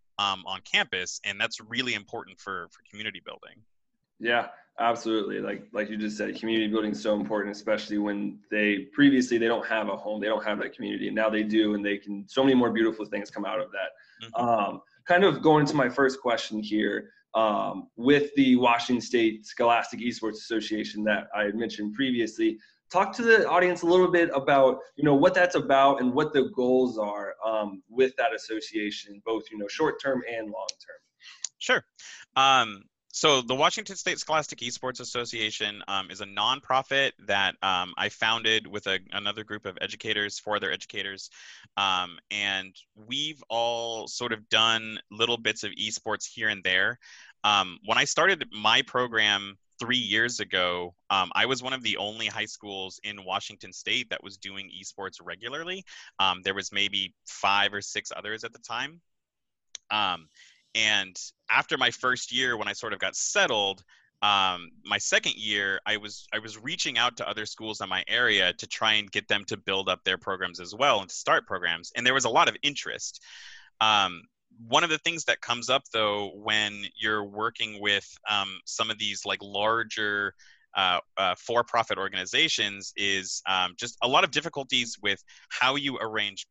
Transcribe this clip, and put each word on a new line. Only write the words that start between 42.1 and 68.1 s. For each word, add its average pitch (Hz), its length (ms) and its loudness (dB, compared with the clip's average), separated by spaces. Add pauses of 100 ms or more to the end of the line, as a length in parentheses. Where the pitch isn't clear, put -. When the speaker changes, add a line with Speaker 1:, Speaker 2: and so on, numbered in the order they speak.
Speaker 1:
and 98 460 -4 (180)
we've 135 540 -10
all 117 640 -4
sort 120 240 -6
of 107 160 -8
done 113 500 2 (120)
little 117 260 0
bits 113 260 -2
of 101 80 -6 (100)
esports 107 480 -4
here 113 200 -2
and 101 160 -4
there. 95 340 2 (460)
Um, 95 400 4
when 113 120 2
I 135 60 6
started 151 480 2
my 107 300 4
program 107 760 0 (220)
three 123 160 -2
years 113 460 0
ago, 90 520 -2 (160)
um, 92 260 2
I 104 100 2
was 123 180 -2
one 131 80 -6
of 131 120 -6
the 107 120 -4
only 107 320 -4
high 107 160 -6
schools 98 640 -10
in 104 180 -12
Washington 98 480 -8
State 113 380 -4
that - 160 -6
was 98 100 -16
doing 98 420 -14
esports 95 460 -14
regularly. 139 640 -12 (340)
Um, 92 240 0
there 98 100 -2
was 98 200 -8
maybe 98 400 -2 (120)
five 101 480 0
or 101 80 -6
six - 320 -10
others 107 300 -10
at 113 80 -12
the - 80 -20
time. 139 400 -8 (920)
Um, 92 380 0 (500)
and 101 400 2 (320)
after 139 280 2
my 123 140 2
first 127 400 -2
year, 123 260 0
when 104 100 -6
I 101 60 -2
sort 110 200 -8
of 95 60 -6
got 95 160 -4
settled, 107 680 0 (380)
um, 95 480 2 (140)
my 208 140 0
second 220 380 -2
year, 101 500 -2
I 107 120 0
was, 104 360 -16
I 110 60 -4
was 110 180 -12
reaching 139 400 -6
out 120 200 0
to - 120 -6
other 107 160 -6
schools 110 360 -10
in 95 80 -6
my 92 180 -2
area 104 460 2